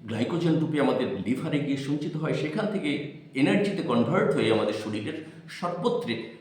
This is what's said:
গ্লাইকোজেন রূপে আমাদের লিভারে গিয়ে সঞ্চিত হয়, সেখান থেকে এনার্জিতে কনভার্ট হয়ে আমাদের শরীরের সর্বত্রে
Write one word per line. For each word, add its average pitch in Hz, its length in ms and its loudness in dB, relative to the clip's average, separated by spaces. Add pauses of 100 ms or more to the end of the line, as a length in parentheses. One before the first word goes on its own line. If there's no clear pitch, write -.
গ্লাইকোজেন 147 540 0
রূপে 151 220 0
আমাদের 98 440 0
লিভারে 143 340 0
গিয়ে 135 180 0
সঞ্চিত 156 400 -4
হয়, 156 160 -2
সেখান 151 380 -2
থেকে 151 500 -4 (120)
এনার্জিতে 196 500 4
কনভার্ট 135 500 4
হয়ে 113 180 4
আমাদের 104 220 4
শরীরের - 580 -6 (180)
সর্বত্রে 165 920 -4